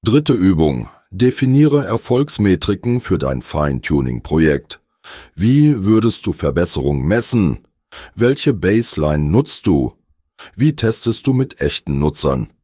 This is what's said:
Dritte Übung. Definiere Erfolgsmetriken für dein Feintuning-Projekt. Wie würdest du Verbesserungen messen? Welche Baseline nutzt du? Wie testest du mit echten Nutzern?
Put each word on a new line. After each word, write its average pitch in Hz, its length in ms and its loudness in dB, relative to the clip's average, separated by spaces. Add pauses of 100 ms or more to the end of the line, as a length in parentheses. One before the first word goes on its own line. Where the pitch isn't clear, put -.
Dritte 139 300 2
Übung. 80 560 2 (220)
Definiere 131 720 2
Erfolgsmetriken 113 1160 0
für 90 160 -2
dein 65 240 -4
Feintuning-Projekt. 71 1400 -2 (540)
Wie 131 500 2
würdest 110 440 2
du 87 60 -4
Verbesserungen 71 760 -2
messen? 104 580 0 (480)
Welche 131 400 0
Baseline 80 680 0
nutzt 90 420 0
du? 71 300 0 (580)
Wie 151 220 0
testest 113 500 -2
du 139 80 2
mit - 280 -4
echten 71 360 -4
Nutzern? 71 560 -2 (100)